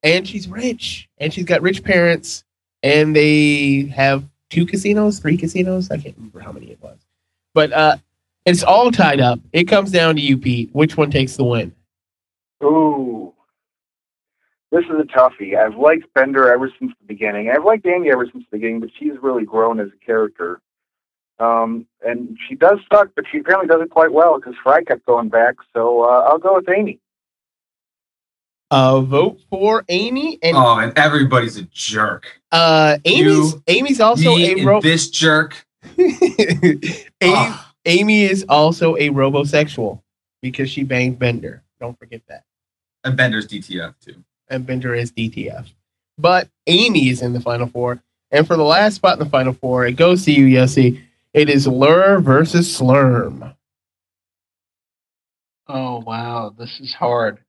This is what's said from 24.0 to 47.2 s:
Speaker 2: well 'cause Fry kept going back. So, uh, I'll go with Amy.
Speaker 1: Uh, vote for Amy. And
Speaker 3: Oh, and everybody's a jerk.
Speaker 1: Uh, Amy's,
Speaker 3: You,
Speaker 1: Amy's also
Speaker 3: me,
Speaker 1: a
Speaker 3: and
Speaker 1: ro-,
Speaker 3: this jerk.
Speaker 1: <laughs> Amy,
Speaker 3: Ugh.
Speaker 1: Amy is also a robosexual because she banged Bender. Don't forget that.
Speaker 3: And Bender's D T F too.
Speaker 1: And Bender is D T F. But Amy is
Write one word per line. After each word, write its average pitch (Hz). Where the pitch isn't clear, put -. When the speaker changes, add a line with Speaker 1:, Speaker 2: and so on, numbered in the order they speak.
Speaker 2:
well 156
'cause 123
Fry 147
kept -
going 120
back. 117
So, 117
uh, 123
I'll 156
go 185
with 185
Amy. 202
Speaker 1:
Uh, 131
vote 139
for 214
Amy. 247
And 165
Speaker 3:
Oh, 120
and 120
everybody's 135
a 101
jerk. -
Speaker 1:
Uh, 156
Amy's, 156
Speaker 3:
You, -
Speaker 1:
Amy's 247
also 175
Speaker 3:
me, 175
Speaker 1:
a 185
Speaker 3:
and -
Speaker 1:
ro-, 208
Speaker 3:
this 160
jerk. 156
Speaker 1:
<laughs> -
Amy, 180
Speaker 3:
Ugh. 170
Speaker 1:
Amy 208
is 190
also 160
a 147
robosexual 139
because 127
she 139
banged 127
Bender. 120
Don't 120
forget 113
that. -
Speaker 3:
And 131
Bender's 110
D 104
T 90
F 82
too. -
Speaker 1:
And 127
Bender 127
is 120
D 117
T 110
F. -
But 175
Amy 175
is 123